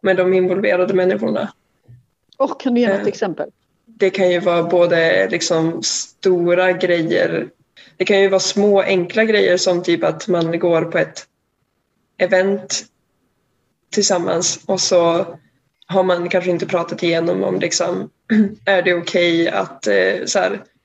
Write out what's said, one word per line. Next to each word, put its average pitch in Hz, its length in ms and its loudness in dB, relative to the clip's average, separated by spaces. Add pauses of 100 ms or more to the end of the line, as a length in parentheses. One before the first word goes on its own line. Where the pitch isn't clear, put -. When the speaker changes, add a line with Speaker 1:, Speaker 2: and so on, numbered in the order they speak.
Speaker 1:
med 190 160 2
de 185 160 2
involverade 185 600 0
människorna. 202 600 -2 (840)
Speaker 2:
Och 285 240 -2
kan 240 120 -2
du 240 80 2
ge 240 60 2
något 196 140 0
Speaker 1:
Eh, 208 60 -2
Speaker 2:
exempel? 180 420 -6 (360)
Speaker 1:
det 196 240 -2
kan 185 220 2
ju 175 80 0
vara 170 240 0
både, 170 680 2
liksom, 165 520 -2
stora 180 880 0
grejer. 170 760 0 (500)
Det 185 80 -2
kan 196 160 2
ju 196 60 4
vara 190 120 2
små, 202 420 2
enkla 190 440 0
grejer, 196 320 2
som 180 260 0
typ 170 200 0
att 160 240 -4
man 170 320 0
går 170 220 2
på 165 160 -4
ett - 260 -4 (960)
event 190 680 0 (1080)
tillsammans 180 720 -2
och 190 160 -2
så 170 440 2 (600)
har 185 180 0
man 175 260 0
kanske 180 220 0
inte 175 140 -2
pratat 170 380 -4
igenom 165 400 0
om, 185 160 -2
liksom, 175 500 -4 (280)
<clears throat> 208 280 0
är 196 160 2
det 180 120 2
okej 170 560 0
att, - 380 -6
eh, 98 380 2
så - 140 -2
här, 185 220 -2 (240)